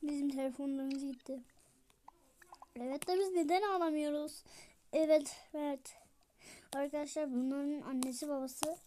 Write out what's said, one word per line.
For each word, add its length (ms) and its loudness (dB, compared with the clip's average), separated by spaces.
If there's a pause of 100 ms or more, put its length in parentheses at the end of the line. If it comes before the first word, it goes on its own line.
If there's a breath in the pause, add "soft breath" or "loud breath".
Bizim 260 0
telefonlarımız 720 -2
gitti. 360 -6 (1400)
Evet 320 -4
de 120 4
biz 120 2
neden 300 4
alamıyoruz? 840 0 (500 loud breath)
Evet, 420 6 (180)
Mert. 540 -6 (680 loud breath)
Arkadaşlar 560 -2
bunların 500 0
annesi 480 -4
babası 580 -2